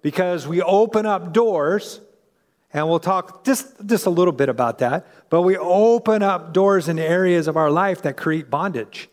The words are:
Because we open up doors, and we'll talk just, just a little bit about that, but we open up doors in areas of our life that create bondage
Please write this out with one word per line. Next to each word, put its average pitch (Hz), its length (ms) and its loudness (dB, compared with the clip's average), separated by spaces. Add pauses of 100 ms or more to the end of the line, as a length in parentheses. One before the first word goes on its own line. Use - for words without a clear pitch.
Because 170 460 -4
we 170 140 -2
open 214 420 2
up 180 300 -4
doors, 202 640 0 (720)
and 151 160 -2
we'll 165 120 2
talk - 440 -4
just, 262 220 -2 (180)
just 208 220 0
a 185 40 2
little 175 220 2
bit 135 160 0
about 120 300 -2
that, 131 280 -2 (220)
but 170 140 2
we 185 160 2
open 220 640 2
up 180 320 -2
doors 190 340 2
in 165 100 -4
areas 170 500 2
of 160 100 -2
our 151 120 2
life 180 300 0
that 143 160 -6
create 156 320 -4
bondage 147 640 -6